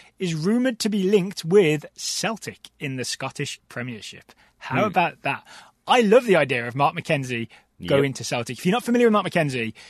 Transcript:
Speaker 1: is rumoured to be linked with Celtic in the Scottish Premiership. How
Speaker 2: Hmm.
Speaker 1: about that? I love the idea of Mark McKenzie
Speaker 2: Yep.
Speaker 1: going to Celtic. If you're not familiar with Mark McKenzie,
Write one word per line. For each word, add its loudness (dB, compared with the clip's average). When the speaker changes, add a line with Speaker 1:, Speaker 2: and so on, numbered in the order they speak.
Speaker 1:
is -2
rumoured 0
to -2
be 0
linked 0
with 4
Celtic -8
in -8
the -6
Scottish -8
Premiership. -14
How -4
Speaker 2:
Hmm. 2
Speaker 1:
about -2
that? -6
I 6
love 6
the 4
idea 0
of -10
Mark 2
McKenzie -4
Speaker 2:
Yep. -10
Speaker 1:
going 2
to -12
Celtic. -6
If -14
you're 2
not -2
familiar 4
with 4
Mark 2
McKenzie, -2